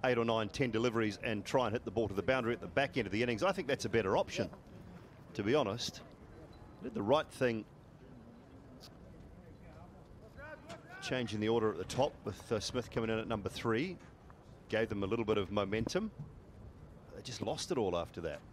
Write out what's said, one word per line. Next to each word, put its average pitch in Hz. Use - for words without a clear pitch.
eight 127
or 117
nine, 113
ten 127
deliveries 110
and 107
try 127
and 104
hit 123
the 110
ball 107
to 95
the 95
boundary 120
at 104
the 101
back 135
end 113
of 92
the 107
innings, 120
I 185
think 185
that's 131
a -
better 104
option, -
to 110
be 107
honest. 120
Did -
the -
right 135
thing 117
changing 117
the 107
order 110
at 80
the 92
top 135
with, -
uh, 107
Smith -
coming 113
in 110
at 110
number 104
three. 127
Gave 110
them 101
a 98
little 113
bit 104
of 92
momentum. 110
They 101
just -
lost 151
it 147
all 95
after 85
that. 76